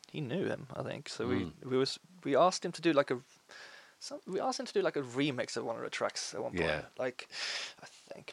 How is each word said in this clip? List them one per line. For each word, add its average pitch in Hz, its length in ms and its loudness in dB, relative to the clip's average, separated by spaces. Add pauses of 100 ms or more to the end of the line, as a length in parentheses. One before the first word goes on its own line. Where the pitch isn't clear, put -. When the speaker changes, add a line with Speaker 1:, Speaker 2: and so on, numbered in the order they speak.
(100)
Speaker 1:
he 156 120 -4
knew 147 240 0
him, - 280 -4
I - 100 -4
think. - 260 -6
So - 160 -4
we, 123 180 2
Speaker 2:
Mm. 80 80 -6 (120)
Speaker 1:
we 127 120 0
was, 131 220 2 (260)
we 139 100 2
asked 175 300 6
him 180 80 -4
to - 80 -12
do, 165 140 6
like, 143 160 6
a, 127 80 2 (800)
some, - 280 -10
we 185 140 -2
asked 254 200 0
him 254 60 -6
to - 60 -10
do, 208 80 4
like, 165 160 4
a 147 60 2
remix 123 560 0
of 117 80 0
one 113 100 -2
of 120 60 -6
the 113 80 -4
tracks - 420 -2
at - 100 -4
one 123 100 -2
point. 90 120 2
Speaker 2:
Yeah. 76 180 2 (140)
Speaker 1:
Like, - 320 -4 (540)
I - 40 -14 (280)
think, - 180 -14